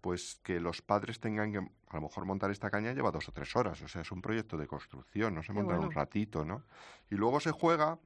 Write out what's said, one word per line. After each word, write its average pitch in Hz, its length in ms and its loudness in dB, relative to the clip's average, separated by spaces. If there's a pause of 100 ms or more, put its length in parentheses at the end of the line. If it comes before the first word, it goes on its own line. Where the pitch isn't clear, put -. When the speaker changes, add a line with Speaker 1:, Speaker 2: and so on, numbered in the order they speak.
Speaker 1:
pues, - 420 -2
que 87 160 0
los 85 220 -2
padres 101 400 0
tengan 107 320 0
que, 101 60 0
a - 360 -10
lo 76 60 -2
mejor, 87 240 -6
montar 98 260 0
esta 101 180 -2
caña 107 220 0
lleva 127 200 2
dos 78 180 -4
o - 20 -14
tres 73 240 -6
horas, 92 280 2
o 73 40 -12
sea, 87 140 -6
es - 100 -8
un 90 100 -8
proyecto 110 360 -2
de 76 100 -4
construcción, 85 680 -4
no 80 80 -2
se - 60 -8
Speaker 2:
Qué 101 40 -6
Speaker 1:
monta 101 220 2
en 82 40 4
un 78 60 2
Speaker 2:
bueno. 78 160 0
Speaker 1:
ratito, 104 420 0
¿no? 92 200 -4 (460)
Y 101 60 -2
luego 120 240 4
se 160 120 2
juega 160 540 4